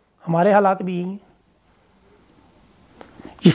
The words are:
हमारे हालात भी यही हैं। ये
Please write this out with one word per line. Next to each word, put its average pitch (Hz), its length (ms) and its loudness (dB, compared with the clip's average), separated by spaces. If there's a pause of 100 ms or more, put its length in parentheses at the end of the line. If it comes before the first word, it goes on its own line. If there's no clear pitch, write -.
(260)
हमारे 170 260 0
हालात 196 300 2
भी 180 160 -6
यही 180 120 -8
हैं। 202 100 -14 (2250)
ये 165 80 6